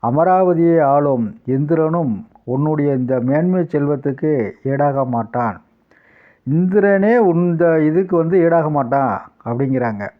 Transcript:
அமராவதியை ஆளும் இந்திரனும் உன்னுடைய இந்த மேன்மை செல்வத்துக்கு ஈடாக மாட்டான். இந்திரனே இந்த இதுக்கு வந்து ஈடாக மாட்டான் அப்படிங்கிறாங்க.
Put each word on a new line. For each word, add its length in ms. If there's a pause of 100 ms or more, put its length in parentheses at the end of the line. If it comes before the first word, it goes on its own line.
அமராவதியை 760
ஆளும் 540 (100)
இந்திரனும் 800 (160)
உன்னுடைய 500
இந்த 260
மேன்மை 520
செல்வத்துக்கு 800 (120)
ஈடாக 420
மாட்டான். 560 (920)
இந்திரனே 760
இந்த 540
இதுக்கு 360
வந்து 220
ஈடாக 300
மாட்டான் 640 (140)
அப்படிங்கிறாங்க. 640 (100)